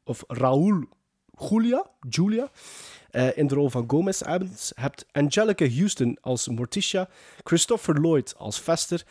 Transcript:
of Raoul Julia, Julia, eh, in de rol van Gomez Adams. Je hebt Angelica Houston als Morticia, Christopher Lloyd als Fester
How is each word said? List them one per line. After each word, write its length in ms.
of 220
Raoul 580
Julia, 480
Julia, 420
eh, 260
in 100
de 80
rol 160
van 160
Gomez 360
Adams. 520
Je 60
hebt 320
Angelica 560
Houston 520
als 280
Morticia, 600
Christopher 560
Lloyd 360
als 220
Fester 520